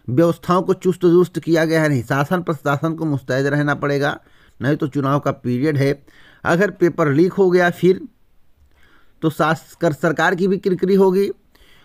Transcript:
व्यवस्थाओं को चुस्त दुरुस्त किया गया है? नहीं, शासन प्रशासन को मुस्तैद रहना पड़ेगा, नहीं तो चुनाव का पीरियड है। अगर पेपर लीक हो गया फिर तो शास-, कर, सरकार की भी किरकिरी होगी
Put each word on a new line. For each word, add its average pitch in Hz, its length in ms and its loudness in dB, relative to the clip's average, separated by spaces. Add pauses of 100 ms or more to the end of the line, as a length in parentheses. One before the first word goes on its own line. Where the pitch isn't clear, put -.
व्यवस्थाओं 170 540 0
को 185 120 -2
चुस्त 185 260 -2
दुरुस्त 175 380 2
किया 160 260 0
गया 160 180 0
है? 151 60 2
नहीं, 135 140 0
शासन 143 400 -2
प्रशासन 156 520 -4
को 165 100 -6
मुस्तैद 139 420 -2
रहना 147 280 0
पड़ेगा, 143 460 -2 (420)
नहीं 143 140 0
तो 156 100 -4
चुनाव 139 340 -2
का 143 100 -4
पीरियड 127 460 -4
है। 139 280 -2 (400)
अगर 175 260 0
पेपर 165 420 0
लीक 175 200 2
हो 190 180 2
गया 175 200 2
फिर 185 380 0 (1120)
तो 156 80 0
शास-, 156 500 -4
कर, 165 120 0
सरकार 165 420 -2
की 185 140 -2
भी 190 100 0
किरकिरी 185 360 0
होगी 190 360 2 (540)